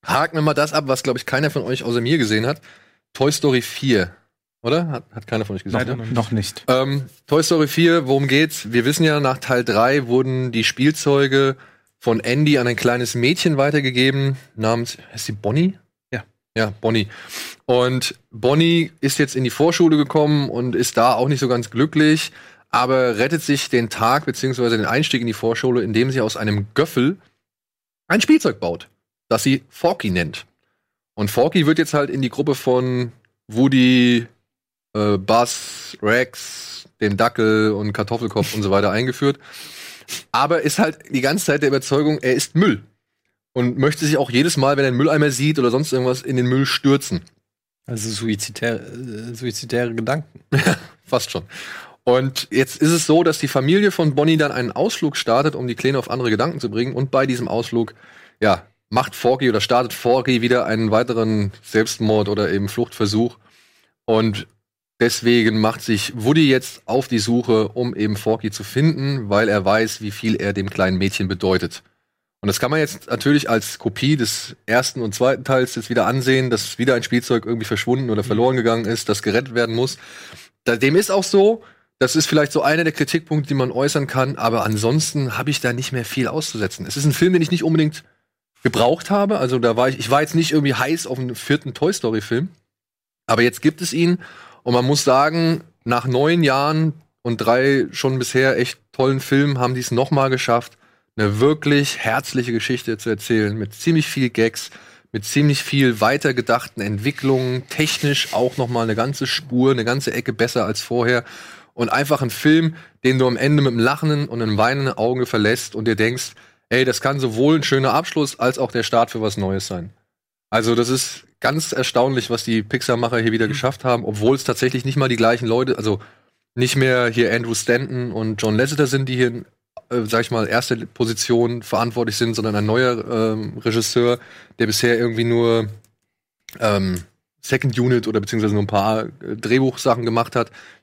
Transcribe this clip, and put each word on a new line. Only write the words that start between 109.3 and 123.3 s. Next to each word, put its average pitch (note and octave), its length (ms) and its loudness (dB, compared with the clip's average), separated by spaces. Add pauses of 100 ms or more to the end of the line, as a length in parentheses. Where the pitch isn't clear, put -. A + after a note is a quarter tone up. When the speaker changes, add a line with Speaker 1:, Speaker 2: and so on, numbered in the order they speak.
Speaker 1:
eine A#2+ 120 0
ganze B2+ 280 -2
Ecke B2 200 -4
besser A#2 320 0
als G#2+ 160 -4
vorher. A#2+ 440 0 (500)
Und - 160 -2
einfach C#3+ 320 0
ein A#2+ 80 -2
Film, D#3+ 440 2 (300)
den C3 160 4
du B2+ 60 4
am B2 100 2
Ende C#3+ 260 2
mit C3+ 100 2
einem A#2 80 -2
lachenden D3 480 0
und A#2 140 -6
einem G#2+ 160 0
weinenden C3 360 0
Auge B2 320 -2
verlässt A2 500 -2
und A2 100 -4
dir A2 100 2
denkst, A#2 360 -2 (380)
ey, B2 140 2
das B2+ 160 0
kann C#3 200 -2
sowohl C3 360 2
ein D3 80 0
schöner C3+ 300 2
Abschluss D3+ 440 -2
als B2+ 200 0
auch B2+ 120 -2
der A#2 120 -2
Start A#2 280 0
für A#2 100 -6
was G#2+ 160 -2
Neues G2 300 -4
sein. F#2 240 -8 (600)
Also A2+ 260 2
das A#2+ 120 2
ist - 360 -4 (160)
ganz D3+ 320 -2
erstaunlich, B2+ 580 0
was A#2 140 -4
die A2+ 180 0
Pixar-Macher A#2+ 580 -2
hier A2+ 120 0